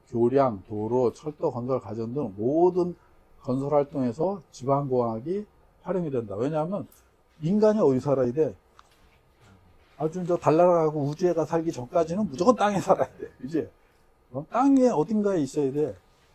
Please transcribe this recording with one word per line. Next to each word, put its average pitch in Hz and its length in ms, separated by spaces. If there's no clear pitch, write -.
교량, 120 580
도로, 110 460
철도 151 380
건설 123 280
과정 113 340
등 127 240
모든 175 580
건설 135 320
활동에서 147 680
지방공학이 131 920
활용이 180 280
된다. 113 240
왜냐하면 156 520
인간이 214 380
어디 139 200
살아야 131 320
돼? 135 240
아주 160 280
저 175 120
달나라하고 160 640
우주에 151 300
가 156 120
살기 165 260
전까지는 165 580
무조건 180 260
땅에 208 260
살아야 - 260
돼. - 120
그지? 143 300
어? 135 180
땅 269 280
위에 254 120
어딘가에 202 520
있어야 139 300
돼. 143 240